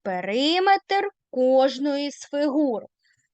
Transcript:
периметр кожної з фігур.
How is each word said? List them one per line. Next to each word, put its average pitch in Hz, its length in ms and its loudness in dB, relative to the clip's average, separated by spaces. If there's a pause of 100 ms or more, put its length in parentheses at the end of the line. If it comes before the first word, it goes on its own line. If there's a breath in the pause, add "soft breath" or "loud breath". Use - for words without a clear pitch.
периметр 339 1080 0 (200)
кожної 262 800 2
з - 200 -16
фігур. 285 520 -2 (520)